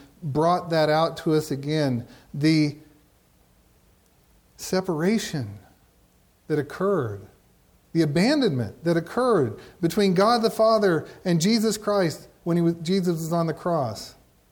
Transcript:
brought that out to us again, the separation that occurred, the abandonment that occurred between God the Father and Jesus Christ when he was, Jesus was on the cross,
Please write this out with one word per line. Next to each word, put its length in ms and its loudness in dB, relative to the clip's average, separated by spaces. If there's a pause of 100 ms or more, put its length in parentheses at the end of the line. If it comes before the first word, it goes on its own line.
(220)
brought 460 0
that 220 2
out 260 0
to 160 -2
us 180 0
again, 560 -2 (280)
the 420 2 (1800)
separation 1040 -4 (880)
that 100 0
occurred, 640 -2 (680)
the 100 2
abandonment 840 0
that 120 2
occurred 640 0 (220)
between 320 2
God 300 4
the 80 2
Father 560 2 (180)
and 160 2
Jesus 380 0
Christ 500 -2 (140)
when 160 0
he 40 2
was, 200 2
Jesus 320 0
was 180 -6
on 140 0
the 80 -4
cross, 600 -4 (360)